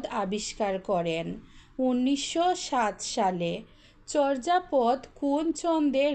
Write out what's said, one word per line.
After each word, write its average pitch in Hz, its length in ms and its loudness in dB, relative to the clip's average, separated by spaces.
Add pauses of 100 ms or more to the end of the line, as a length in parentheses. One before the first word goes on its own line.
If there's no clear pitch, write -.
(240)
আবিষ্কার 196 560 -4
করেন? 170 600 -2 (400)
উনিশশো 277 760 2
সাত 226 460 0
সালে। 185 600 -2 (440)
চর্যাপদ 277 920 2 (160)
কোন 294 360 0
ছন্দে 294 640 2